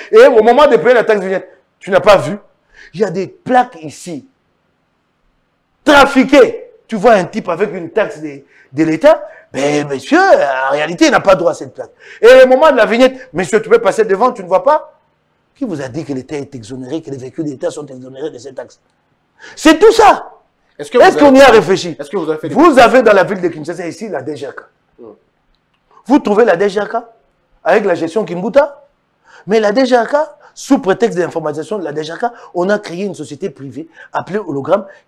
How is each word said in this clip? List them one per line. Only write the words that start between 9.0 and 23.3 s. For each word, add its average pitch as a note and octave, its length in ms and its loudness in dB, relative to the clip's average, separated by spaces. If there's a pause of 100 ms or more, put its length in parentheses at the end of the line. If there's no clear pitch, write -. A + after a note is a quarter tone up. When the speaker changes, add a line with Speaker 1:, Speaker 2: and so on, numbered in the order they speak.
Speaker 1:
ben - 340 -4
monsieur, C#3 320 -2
en C#3+ 520 2
réalité, D#3 340 -2
il D4 60 2
n'a G3+ 100 0
pas F#3+ 140 2
droit E3+ 160 -2
à - 20 -8
cette C#3+ 200 -16
plaque. A#2+ 180 -16 (300)
Et C4 220 8
au B3+ 40 8
moment C4+ 240 4
de C4+ 40 -2
la A3+ 100 2
vignette, B3 480 0
monsieur, F#3 280 -2
tu - 80 -12
peux A#3 100 4
passer G#3+ 240 -2
devant, F#3+ 280 -2
tu A3+ 120 -14
ne F3 40 -16
vois F3+ 160 -2
pas ? D4+ 360 -2 (560)
Qui - 80 -12
vous F3 180 -8
a C3+ 60 -10
dit C3+ 160 -12
que C3+ 80 -12
l'État C3 240 -10
est C#3 200 -12
exonéré, B2+ 460 -12
que C#3+ 100 -18
les C#3 60 -10
véhicules B2+ 280 -12
de D3 60 -8
l'État D#3+ 200 -8
sont D#3 140 -14
exonérés C3 440 -14
de C#3 80 -16
cette B2+ 180 -20
taxe ? B2 240 -18 (760)
C'est D#4+ 240 2
tout G#4+ 120 8
ça. - 400 2 (460)
Speaker 2:
Est-ce - 140 -14
que B3+ 60 0
Speaker 1:
Est-ce E4+ 200 4
Speaker 2:
vous D4 80 4
avez C#4+ 40 6
Speaker 1:
qu'on C4 60 6
y C4+ 60 6
a C#4 40 8
Speaker 2:
fait, B3+ 60 8
Speaker 1:
réfléchi ? F3 480 0
Speaker 2:
est-ce - 100 -14
que G#3 80 -8
vous D#3+ 120 -4
avez D#3 100 -6
fait E3 100 -8
des C#3+ 60 -8
Speaker 1:
Vous C#4 240 4
avez A#3 240 4
dans G#3+ 100 4
la F#3+ 100 4
ville F3+ 180 -6